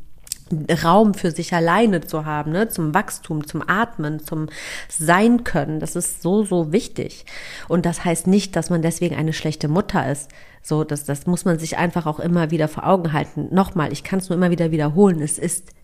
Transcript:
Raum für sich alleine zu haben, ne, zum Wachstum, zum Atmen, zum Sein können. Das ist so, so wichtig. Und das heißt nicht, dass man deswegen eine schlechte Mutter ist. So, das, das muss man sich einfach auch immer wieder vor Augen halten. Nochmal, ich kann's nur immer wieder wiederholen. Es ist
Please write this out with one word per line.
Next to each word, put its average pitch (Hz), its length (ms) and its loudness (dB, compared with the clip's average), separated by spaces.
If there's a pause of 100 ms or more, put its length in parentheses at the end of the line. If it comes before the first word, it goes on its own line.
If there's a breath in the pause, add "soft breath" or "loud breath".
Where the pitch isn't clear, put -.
(840)
Raum 196 300 8
für 175 180 0
sich 165 220 -4
alleine 175 480 4
zu 156 240 -6
haben, 151 260 -2
ne, 214 180 0
zum 156 240 -2
Wachstum, 170 540 -4
zum 156 200 -6
Atmen, 165 520 -2
zum 156 280 -6 (400 loud breath)
Sein 214 560 4
können. 151 360 -2
Das 160 160 -6
ist - 260 -4
so, 202 220 2
so 170 280 0
wichtig. - 540 -4 (420 loud breath)
Und 175 180 2
das 170 200 -2
heißt 170 220 0
nicht, 196 280 2
dass 165 140 0
man 170 120 2
deswegen 165 340 0
eine 156 180 0
schlechte 156 340 -4
Mutter 160 440 0
ist. 139 180 -6 (320 loud breath)
So, 156 220 -2
das, 147 220 -6
das 139 200 -4
muss 180 200 0
man 170 120 4
sich 160 200 -6
einfach 170 280 0
auch 151 140 -2
immer 170 320 2
wieder 156 160 2
vor - 180 -8
Augen 170 280 2
halten. 147 380 -4
Nochmal, 180 400 0
ich 143 120 -8
kann's 190 260 -4
nur 170 80 0
immer 180 140 4
wieder 165 200 2
wiederholen. 160 500 4
Es 151 180 -4
ist - 300 -6 (140)